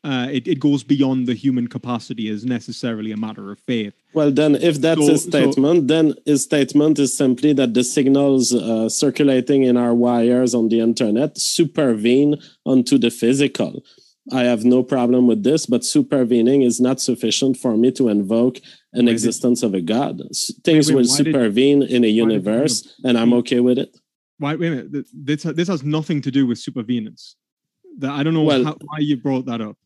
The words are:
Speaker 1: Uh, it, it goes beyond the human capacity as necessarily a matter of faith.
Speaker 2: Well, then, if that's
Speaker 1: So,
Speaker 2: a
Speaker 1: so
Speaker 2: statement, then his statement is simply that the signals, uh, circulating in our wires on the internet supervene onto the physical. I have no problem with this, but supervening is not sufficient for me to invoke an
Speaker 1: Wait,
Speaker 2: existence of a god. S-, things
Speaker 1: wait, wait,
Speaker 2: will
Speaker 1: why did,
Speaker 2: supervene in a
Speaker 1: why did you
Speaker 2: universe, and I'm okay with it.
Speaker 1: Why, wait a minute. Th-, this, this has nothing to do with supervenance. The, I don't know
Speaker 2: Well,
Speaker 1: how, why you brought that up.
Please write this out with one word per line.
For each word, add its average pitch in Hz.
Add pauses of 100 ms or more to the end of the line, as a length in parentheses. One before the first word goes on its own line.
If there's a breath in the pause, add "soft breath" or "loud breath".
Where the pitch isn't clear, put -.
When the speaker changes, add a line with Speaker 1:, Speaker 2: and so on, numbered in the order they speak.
Speaker 1:
Uh, 131
it, 131
it 156
goes 143
beyond 131
the 123
human 127
capacity 117
as 107
necessarily 117
a 107
matter 107
of 101
faith. 110 (200)
Speaker 2:
Well, 147
then, 147
if 151
that's 156
Speaker 1:
So, 143
Speaker 2:
a 147
Speaker 1:
so -
Speaker 2:
statement, 139
then 156 (100)
his 143
statement 147
is 131
simply 139
that 127
the 123
signals, 135
uh, 113
circulating 135
in 123
our 120
wires 120
on 113
the 113
internet 117
supervene 139 (240 loud breath)
onto 131
the 117
physical. 135 (500 soft breath)
I 127
have 120
no 123
problem 127
with 110
this, 143
but 120
supervening 127
is 120
not 127
sufficient 123
for 117
me 120
to 127
invoke 110 (320 soft breath)
an 120
Speaker 1:
Wait, 117
Speaker 2:
existence 117
of 101
a 92
god. 107
S-, - (100)
things 156
Speaker 1:
wait, 135
wait, 131
Speaker 2:
will 120
Speaker 1:
why -
did, 147
Speaker 2:
supervene 135
in 123
a -
Speaker 1:
why -
did 107
you 113
Speaker 2:
universe, 110
and 120
I'm 117
okay 120
with 123
it. - (400)
Speaker 1:
Why, 143
wait 170
a -
minute. 131
Th-, 143
this, 147
this 165
has 170
nothing 151
to 143
do 135
with 120
supervenance. 117 (640)
The, 135
I 143
don't 160
know 156
Speaker 2:
Well, 139
Speaker 1:
how, 123
why 156
you 147
brought 131
that 117
up. 107